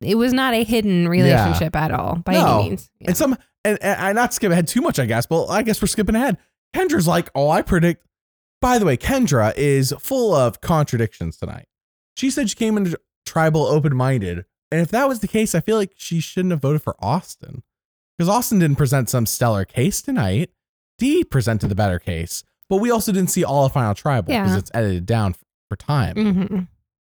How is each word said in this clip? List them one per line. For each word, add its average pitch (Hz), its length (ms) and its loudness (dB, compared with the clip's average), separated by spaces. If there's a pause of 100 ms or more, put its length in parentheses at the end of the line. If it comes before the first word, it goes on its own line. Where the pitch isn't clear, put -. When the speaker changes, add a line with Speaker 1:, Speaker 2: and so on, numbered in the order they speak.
Speaker 1:
it 202 140 0
was 240 180 2
not 262 200 0
a 226 100 2
hidden 208 400 2
Speaker 2:
Yeah. 170 60 0
Speaker 1:
relationship 117 680 2
at 156 160 -2
all - 260 -4
by 185 160 -4
Speaker 2:
No. 147 260 4
Speaker 1:
any 101 100 0
means. - 200 -10 (100)
Yeah. - 80 -20
Speaker 2:
And 175 100 0
some, 269 200 0 (260)
and, 208 180 -2
and 196 180 -2
I, 190 140 -2
not 240 180 0
to - 40 -6
skip 208 160 0
ahead 170 160 2
too 247 140 0
much, 320 180 -2
I 127 60 0
guess, 113 200 0
but 165 220 0
I 202 160 0
guess 226 180 -2
we're 202 60 0
skipping 214 280 0
ahead. 240 220 0 (380)
Kendra's 294 320 0
like, 175 260 0
"Oh, 143 160 0
I 190 140 2
predict." 170 420 0 (560)
By 247 160 4
the 208 80 2
way, 139 100 4
Kendra 147 640 2
is 139 420 2
full 240 340 0
of 131 280 2
contradictions 117 760 0
tonight. - 320 -12 (480)
She 269 140 -2
said 254 200 0
she - 60 -8
came 220 220 0
into 185 200 -2 (280)
Tribal 160 400 2
open-minded. 127 800 0 (260)
And 156 100 0
if 165 100 0
that 262 180 2
was 247 100 -4
the 196 80 -4
case, 220 260 0
I 170 60 0
feel 214 160 0
like 202 220 -2
she 165 240 -4
shouldn't 185 300 -2
have 151 100 -2
voted 147 200 0
for - 180 -6
Austin. - 640 -6 (560)
'Cause 170 120 0
Austin 220 300 2
didn't 151 180 2
present 131 320 2
some 120 160 0
stellar 104 400 0
case 147 360 -2
tonight. 156 480 -2 (480)
Dee 302 280 2
presented 113 420 0
the 101 80 -2
better 95 240 0
case. 82 440 -8 (260)
But 190 80 2
we 226 120 0
also 220 220 0
didn't 180 200 0
see 180 120 0
all 139 220 2
of 135 80 0
Final 113 220 0
Tribal 131 380 -2
'cause 139 180 0
Speaker 1:
Yeah. 95 60 2
Speaker 2:
it's 95 160 -6
edited 95 320 -2
down 110 260 0
f-, - 120 -10 (260)
for - 60 -8
time. 143 400 -2
Speaker 1:
Mm-hmm. 196 440 0 (420)